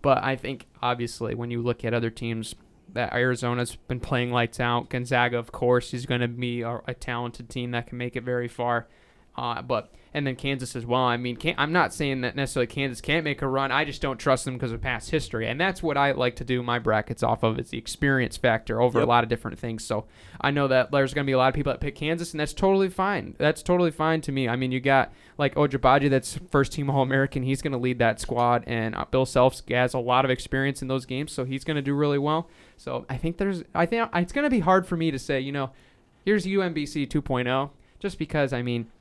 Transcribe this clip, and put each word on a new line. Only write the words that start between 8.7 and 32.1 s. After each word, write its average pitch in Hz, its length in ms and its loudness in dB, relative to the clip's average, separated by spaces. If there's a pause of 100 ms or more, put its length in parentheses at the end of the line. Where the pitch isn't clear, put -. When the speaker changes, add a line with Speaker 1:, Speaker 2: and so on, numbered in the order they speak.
Speaker 1:
Uh, 120 240 -4
but, 123 320 -2 (200)
and 143 120 -2
then 131 120 -2
Kansas 135 400 -4
as 117 100 -8
well. 123 160 2
I 120 140 2
mean, 123 180 -4
can, 156 240 -2
I'm 151 140 0
not 170 200 4
saying 135 280 -2
that 123 160 -2
necessarily 131 320 0
Kansas 135 320 -4
can't 156 240 0
make 143 180 -4
a 139 60 -2
run. 135 240 0
I 147 120 2
just 139 160 -8
don't 135 160 -2
trust 131 280 2
them 131 120 -6
'cause 120 140 -4
of 113 100 -6
past 123 300 -6
history. 117 380 -2
And 127 120 -4
that's 185 220 0
what 151 140 0
I 139 160 4
like 127 240 0
to 131 80 -8
do 123 180 0
my 120 160 0
brackets 110 460 0
off 113 180 2
of, 113 160 2
is 120 120 -8
the 120 80 -6
experience 131 580 0
factor 113 440 0
over 117 200 4
Speaker 2:
Yep. 120 80 4
Speaker 1:
a - 20 4
lot 117 140 6
of 113 60 -6
different - 280 -4
things. 113 240 -8
So 110 220 -4 (360)
I 139 120 2
know 143 160 2
that 127 240 4
there's 139 220 2
gonna 143 120 -2
be 135 60 0
a 131 60 4
lot 131 100 6
of 131 80 0
people 139 160 0
that - 80 -6
pick 143 160 -6
Kansas, 165 360 -4
and 156 60 -6
that's 151 140 -2
totally 190 360 2
fine. 185 500 -2
That's 156 220 2
totally 180 300 4
fine 160 300 2
to 147 100 -6
me. 135 180 0
I 117 60 0
mean, 127 160 0
you 127 80 0
got, 135 340 4 (240)
like, 143 200 0
Ojabaji, 139 520 4
that's 135 300 0 (140)
first - 200 4
team 143 160 -4
All-American. 135 540 2
He's 131 180 0
gonna 139 180 -4
lead 127 200 0
that 113 220 2
squad, 120 480 2
and, 113 260 0
uh, - 160 -4
Bill 131 160 4
Self's 127 420 4
has 123 260 2
a 131 40 0
lot 123 260 4
of 131 60 2
experience 135 500 0
in 135 60 -6
those 131 200 -2
games, 139 260 -6
so 131 120 -4
he's 131 200 -6
gonna 151 180 -2
do 139 100 0
really 143 260 2